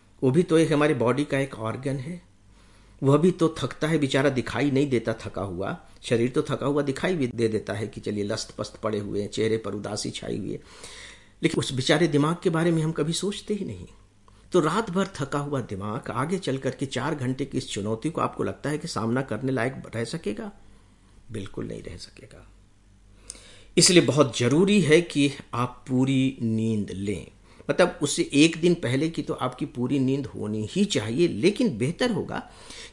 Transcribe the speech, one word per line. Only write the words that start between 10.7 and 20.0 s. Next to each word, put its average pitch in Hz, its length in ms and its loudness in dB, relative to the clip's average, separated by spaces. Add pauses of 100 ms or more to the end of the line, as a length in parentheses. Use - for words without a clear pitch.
लेकिन 160 160 0
उस 135 140 -2
बेचारे 156 340 2
दिमाग 147 360 2
के 190 60 0
बारे 165 220 2
में 160 100 2
हम 156 100 0
कभी 160 220 -2
सोचते - 400 -6
ही 196 120 -6
नहीं। 92 220 -10 (640)
तो 180 80 6
रात 180 300 2
भर 185 260 0
थका 143 240 -2
हुआ 143 220 -2
दिमाग 104 500 -8
आगे 143 260 -2
चल 135 200 -4
करके 131 300 -4
चार 139 280 -2
घंटे 131 300 -2
की - 120 -6
इस 131 120 -4
चुनौती 110 400 -4
को 160 120 -4
आपको 120 220 -2
लगता 101 260 -4
है 151 80 -2
कि 165 100 -10
सामना 117 340 -2
करने 131 300 -4
लायक 127 300 -2 (140)
रह 117 100 -2